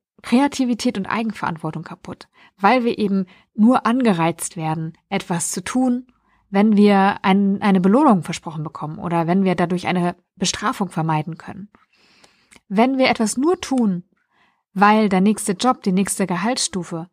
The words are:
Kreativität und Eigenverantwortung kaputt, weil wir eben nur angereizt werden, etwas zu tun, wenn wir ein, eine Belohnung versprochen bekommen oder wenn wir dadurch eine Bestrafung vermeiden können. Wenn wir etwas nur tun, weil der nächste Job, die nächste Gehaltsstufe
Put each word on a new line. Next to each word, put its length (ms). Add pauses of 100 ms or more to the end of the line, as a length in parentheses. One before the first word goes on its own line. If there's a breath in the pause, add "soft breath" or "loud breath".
(220)
Kreativität 720
und 100
Eigenverantwortung 760
kaputt, 440 (300 soft breath)
weil 260
wir 140
eben 280 (280 soft breath)
nur 320
angereizt 720
werden, 400 (120)
etwas 420
zu 120
tun, 440 (420)
wenn 280
wir 480
ein, 360
eine 200
Belohnung 420
versprochen 400
bekommen 360
oder 280
wenn 180
wir 100
dadurch 320
eine 280 (220)
Bestrafung 540
vermeiden 480
können. 320 (1000 soft breath)
Wenn 300
wir 120
etwas 260
nur 240
tun, 440 (680)
weil 360
der 120
nächste 320
Job, 300
die 100
nächste 340
Gehaltsstufe 880